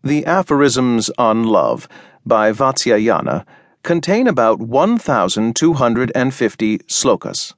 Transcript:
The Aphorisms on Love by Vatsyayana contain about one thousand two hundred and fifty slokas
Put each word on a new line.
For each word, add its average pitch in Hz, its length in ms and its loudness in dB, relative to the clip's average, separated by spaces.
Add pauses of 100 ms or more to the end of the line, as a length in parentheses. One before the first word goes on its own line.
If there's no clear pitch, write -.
The 147 220 -2
Aphorisms 135 920 0
on 113 260 2
Love 76 440 0 (360)
by 107 280 2
Vatsyayana 110 920 0 (380)
contain 190 440 0
about 113 340 2
one 143 360 0
thousand 113 600 -2
two 165 180 2
hundred 120 400 0
and 127 180 0
fifty 110 460 -2
slokas - 800 -4